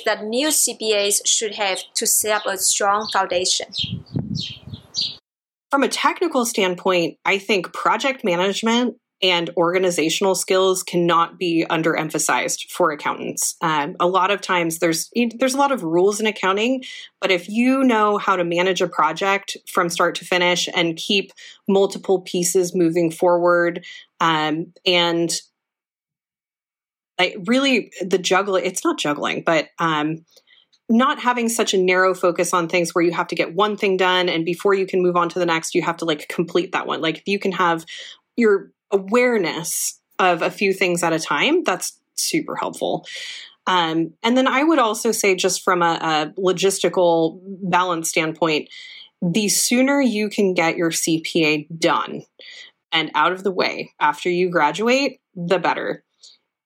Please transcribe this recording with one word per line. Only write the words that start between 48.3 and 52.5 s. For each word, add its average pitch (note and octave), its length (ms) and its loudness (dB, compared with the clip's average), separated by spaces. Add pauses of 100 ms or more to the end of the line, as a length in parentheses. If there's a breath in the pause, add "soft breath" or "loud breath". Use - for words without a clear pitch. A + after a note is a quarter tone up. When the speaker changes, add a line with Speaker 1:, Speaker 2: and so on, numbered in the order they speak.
Speaker 2:
the F#3 260 0
sooner C4 540 2
you G#3+ 280 0
can G3 240 0
get E3 220 0
your E3 160 0
C D#3+ 300 -2
P D#3+ 240 0
A D3+ 280 0
done D3+ 500 -2 (680 loud breath)